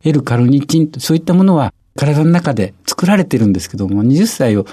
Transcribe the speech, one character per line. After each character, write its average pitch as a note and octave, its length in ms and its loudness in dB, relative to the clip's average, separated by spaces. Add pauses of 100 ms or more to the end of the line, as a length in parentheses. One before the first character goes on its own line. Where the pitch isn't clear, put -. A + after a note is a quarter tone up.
L D3+ 200 0
カ A#2+ 160 -2
ル B2 100 2
ニ C#3+ 180 2
チ E3 140 0
ン、 D#3 180 0
そ - 140 -4
う E3 40 2
い E3 40 0
っ - 20 -16
た F3 120 -2
も F#3+ 100 4
の F#3+ 120 2
は C3+ 180 -2 (200)
体 D3 300 0
の E3 60 2
中 E3+ 240 0
で G2 180 -4 (140)
作 - 180 -6
ら G3+ 140 2
れ F3+ 80 0
て - 100 -4
る A2+ 100 2
ん G2+ 60 2
で F#2 80 -2
す - 80 -12
け - 80 -14
ど G2 100 -4
も、 G2+ 160 -2
二 B2+ 140 2
十 G#3 100 2
歳 A#2 300 -2
を G2 160 -2